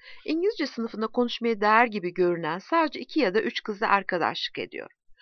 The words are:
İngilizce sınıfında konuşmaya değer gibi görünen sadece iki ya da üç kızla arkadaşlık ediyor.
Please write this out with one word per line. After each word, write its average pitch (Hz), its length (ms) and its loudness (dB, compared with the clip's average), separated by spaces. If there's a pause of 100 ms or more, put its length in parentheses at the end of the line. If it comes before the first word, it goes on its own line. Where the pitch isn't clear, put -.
(240)
İngilizce 339 420 0
sınıfında 220 400 -6
konuşmaya 233 540 -2
değer 220 260 6
gibi 180 280 -4
görünen 175 440 2
sadece 320 420 -2
iki 302 200 -2
ya 185 140 4
da 220 80 4
üç - 200 -4
kızla 208 260 -2
arkadaşlık 170 720 0
ediyor. - 320 -8 (320)